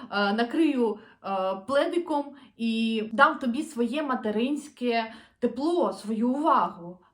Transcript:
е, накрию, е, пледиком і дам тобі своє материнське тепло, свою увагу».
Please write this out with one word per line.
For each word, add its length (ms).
е, 220
накрию, 640
е, 300
пледиком 580
і 460
дам 260
тобі 240
своє 400
материнське 1080
тепло, 540
свою 380
увагу». 680